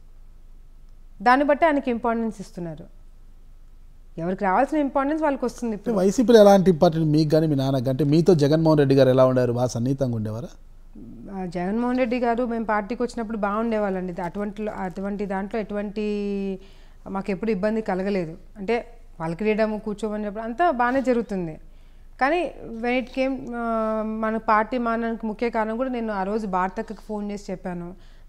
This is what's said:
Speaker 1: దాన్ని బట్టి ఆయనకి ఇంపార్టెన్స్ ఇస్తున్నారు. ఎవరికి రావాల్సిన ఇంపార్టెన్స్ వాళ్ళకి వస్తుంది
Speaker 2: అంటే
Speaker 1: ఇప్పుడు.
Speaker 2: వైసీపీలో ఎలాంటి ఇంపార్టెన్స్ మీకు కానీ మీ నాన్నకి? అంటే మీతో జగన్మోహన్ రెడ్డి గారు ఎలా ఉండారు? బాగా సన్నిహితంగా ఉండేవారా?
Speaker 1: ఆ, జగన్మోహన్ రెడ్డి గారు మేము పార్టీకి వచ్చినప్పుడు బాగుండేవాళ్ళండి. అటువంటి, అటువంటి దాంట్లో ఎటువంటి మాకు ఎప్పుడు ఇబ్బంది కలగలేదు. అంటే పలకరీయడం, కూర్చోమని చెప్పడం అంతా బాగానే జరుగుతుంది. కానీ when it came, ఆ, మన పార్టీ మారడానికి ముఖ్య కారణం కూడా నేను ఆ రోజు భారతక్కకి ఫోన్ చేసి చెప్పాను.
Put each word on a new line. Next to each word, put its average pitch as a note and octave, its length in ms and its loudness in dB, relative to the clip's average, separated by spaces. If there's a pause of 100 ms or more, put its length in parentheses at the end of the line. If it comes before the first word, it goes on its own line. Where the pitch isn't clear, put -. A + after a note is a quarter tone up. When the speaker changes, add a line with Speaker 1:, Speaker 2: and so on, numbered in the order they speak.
(1200)
Speaker 1:
దాన్ని B3+ 240 6
బట్టి D4 200 2
ఆయనకి C#4+ 260 2
ఇంపార్టెన్స్ A3+ 500 -4
ఇస్తున్నారు. E3+ 420 -12 (1300)
ఎవరికి F#3 260 -4
రావాల్సిన B3 340 2
ఇంపార్టెన్స్ C#4+ 460 0
వాళ్ళకి C#4 220 -2
వస్తుంది A#3 260 -6
Speaker 2:
అంటే G#3 100 -8
Speaker 1:
ఇప్పుడు. A#3 140 -4
Speaker 2:
వైసీపీలో G#3 440 6
ఎలాంటి G3 320 10
ఇంపార్టెన్స్ D#3+ 380 4
మీకు D3+ 200 4
కానీ D#3+ 180 4
మీ D3+ 80 2
నాన్నకి? C3+ 340 0
అంటే C3 140 0
మీతో D#3+ 320 6
జగన్మోహన్ D#3 440 4
రెడ్డి C#3 160 4
గారు C3 140 8
ఎలా B2+ 160 6
ఉండారు? B2+ 280 2
బాగా B2 140 0
సన్నిహితంగా B2 480 -2
ఉండేవారా? A2 320 -6 (840)
Speaker 1:
ఆ, F#3+ 140 -8
జగన్మోహన్ G#3 520 -2
రెడ్డి B3+ 220 0
గారు A#3 260 0
మేము A3+ 200 -4
పార్టీకి G#3+ 380 -2
వచ్చినప్పుడు A3+ 340 -6
బాగుండేవాళ్ళండి. G3+ 840 -2
అటువంటి, G3+ 460 -6
అటువంటి G3 580 -6
దాంట్లో G3 340 -4
ఎటువంటి G#3 420 -6 (1080)
మాకు G3 240 -6
ఎప్పుడు G#3+ 200 -2
ఇబ్బంది G#3+ 300 0
కలగలేదు. F#3+ 540 -4 (220)
అంటే F3 300 -4 (320)
పలకరీయడం, G#3+ 580 -2
కూర్చోమని G#3 480 -6
చెప్పడం G#3 180 -8
అంతా D#4 280 0
బాగానే B3 300 0
జరుగుతుంది. G#3 580 -2 (600)
కానీ D#4 300 0 (300)
when B3 220 -2
it - 0 -
came, C4 520 -4
ఆ, A3 500 -2
మన A3 320 -4
పార్టీ A3 400 0
మారడానికి A3+ 480 -2
ముఖ్య A3 240 -4
కారణం A3 280 -2
కూడా C4 120 -4
నేను A3+ 240 -4
ఆ F#3+ 100 -4
రోజు G#3+ 240 -4
భారతక్కకి F#3 540 -4
ఫోన్ G#3 300 -8
చేసి G3+ 200 -10
చెప్పాను. F3 420 -10 (360)